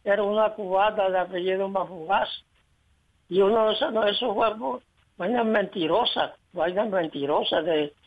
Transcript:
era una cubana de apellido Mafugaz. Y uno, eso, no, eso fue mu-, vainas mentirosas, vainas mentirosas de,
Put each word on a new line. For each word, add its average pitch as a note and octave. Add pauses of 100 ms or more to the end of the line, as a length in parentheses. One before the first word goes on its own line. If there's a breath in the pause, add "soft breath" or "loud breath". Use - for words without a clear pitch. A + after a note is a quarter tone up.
era G3+
una G#3+
cubana G3
de F#3
apellido F#3
Mafugaz. F#3+ (1000)
Y F3+
uno, G#3+
eso, B3
no, G#3+
eso G#3
fue A3
mu-, B3+ (360)
vainas A3+
mentirosas, G3 (200)
vainas F3+
mentirosas D#3+
de, D3+ (120)